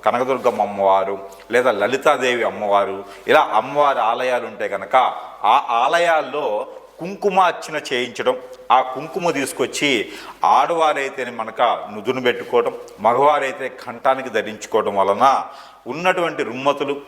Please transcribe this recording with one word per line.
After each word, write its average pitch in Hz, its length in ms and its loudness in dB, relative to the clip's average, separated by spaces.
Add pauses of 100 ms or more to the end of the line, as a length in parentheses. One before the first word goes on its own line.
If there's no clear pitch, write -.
కనకదుర్గమ్మ 120 600 0
అమ్మవారు 98 480 2 (380)
లేదా 123 280 4
లలితాదేవి 127 680 2
అమ్మవారు, 101 460 0 (340)
ఇలా 151 120 6 (180)
అమ్మవారి 139 500 0
ఆలయాలు 123 400 -2
ఉంటే 104 240 -8
కనుక 95 200 -4 (580)
ఆ - 20 8 (280)
ఆలయాల్లో 156 640 0 (540)
కుంకుమార్చన 185 800 0 (120)
చేయించడం, 123 460 -2 (400)
ఆ 131 40 6 (140)
కుంకుమ 160 360 -4 (100)
తీసుకొచ్చి 135 500 -2 (680)
ఆడవారైతే 143 760 0 (100)
మనక 113 200 -4 (340)
నుదును 123 340 -4
పెట్టుకోవడం, 120 440 0 (340)
మగవారైతే 135 600 2 (160)
కంఠానికి 127 540 -2
ధరించుకోవడం 107 640 -2
వలన 101 260 4 (640)
ఉన్నటువంటి 170 560 -2
రుమ్మతులు 135 460 -2 (140)